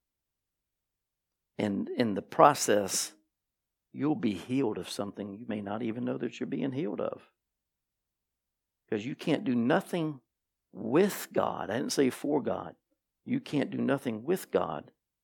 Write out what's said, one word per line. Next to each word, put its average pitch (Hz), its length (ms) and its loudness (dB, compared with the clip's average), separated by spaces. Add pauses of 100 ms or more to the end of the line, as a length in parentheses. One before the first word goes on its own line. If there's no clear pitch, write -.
(1600)
And 104 320 0
in 120 260 0
the 98 60 -2
process, 120 920 4 (800)
you'll 147 220 0
be 110 180 0
healed 107 440 0
of 87 120 -8
something 101 440 -6
you 117 140 -12
may 107 140 -4
not 104 220 -4
even 120 220 -4
know 127 120 -2
that 123 220 -6
you're - 80 -4
being - 240 -4
healed 165 280 -4
of. - 320 -6 (1600)
'Cause 107 160 -2
you 151 100 -6
can't 131 280 0
do 123 100 0
nothing 156 680 0 (500)
with 160 600 2
God. - 380 0
I 107 80 -2
didn't 151 140 -4
say 135 180 4
for 143 320 -2
God. 95 340 -4 (500)
You 127 140 0
can't - 300 -2
do 131 80 -6
nothing 120 460 0
with 180 260 -2
God 82 420 0 (320)